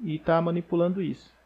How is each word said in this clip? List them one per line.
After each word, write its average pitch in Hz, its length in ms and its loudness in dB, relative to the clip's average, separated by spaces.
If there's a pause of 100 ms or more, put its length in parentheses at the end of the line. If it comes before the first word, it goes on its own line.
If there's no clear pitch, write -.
e 156 160 -4
tá 165 220 2
manipulando 170 600 0
isso. - 440 -8